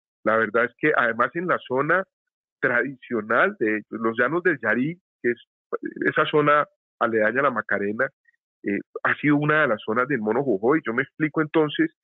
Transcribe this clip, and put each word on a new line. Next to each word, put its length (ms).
La 120
verdad 280
es 120
que 180
además 400
en 120
la 200
zona 380
tradicional 1000
de 180
ellos. 140
Los 280
llanos 240
del 180
Yarí, 400
que 80
es 80
esa 200
zona 400
aledaña 420
a 40
la 60
Macarena, 580
eh, 160
ha 140
sido 200
una 260
de 60
las 160
zonas 240
del 120
Mono 220
Jojoy. 420
Yo 100
me 80
explico 380
entonces, 500